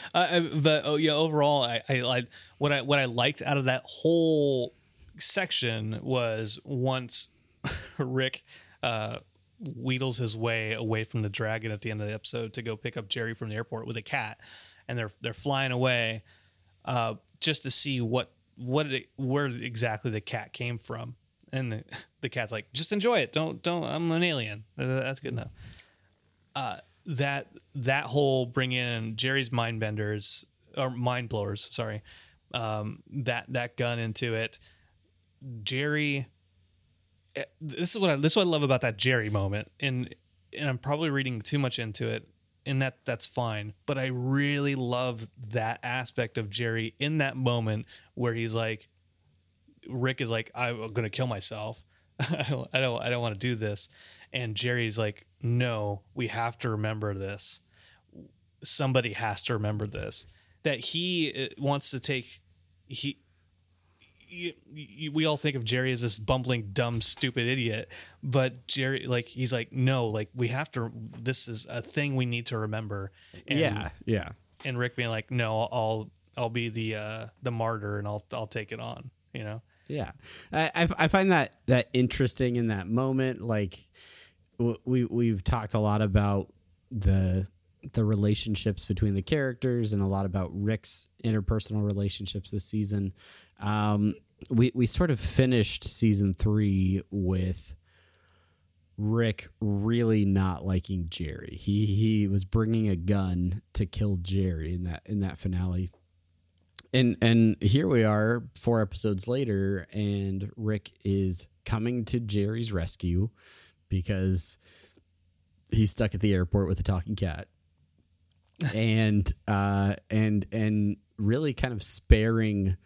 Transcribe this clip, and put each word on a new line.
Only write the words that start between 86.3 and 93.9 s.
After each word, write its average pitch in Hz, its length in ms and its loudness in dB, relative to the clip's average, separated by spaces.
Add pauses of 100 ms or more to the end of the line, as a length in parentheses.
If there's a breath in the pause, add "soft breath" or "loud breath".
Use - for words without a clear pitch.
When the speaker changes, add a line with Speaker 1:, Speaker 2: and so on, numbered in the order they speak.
Speaker 2:
the, 95 560 4 (460)
the 113 100 2
relationships 104 800 2
between 104 300 2
the 98 80 0
characters 123 680 0
and 101 80 2
a 98 60 2
lot 98 200 0
about 92 260 -2
Rick's 101 560 -4 (160)
interpersonal 107 600 0
relationships 101 680 -2
this 104 120 -4
season. 101 480 -2 (460 loud breath)
Um, 104 560 2 (340)